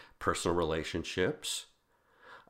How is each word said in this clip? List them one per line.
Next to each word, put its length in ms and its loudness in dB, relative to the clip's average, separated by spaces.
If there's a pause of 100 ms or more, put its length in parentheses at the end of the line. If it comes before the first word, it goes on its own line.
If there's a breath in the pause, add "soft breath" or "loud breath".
(200 loud breath)
personal 360 2
relationships. 1120 0 (840 loud breath)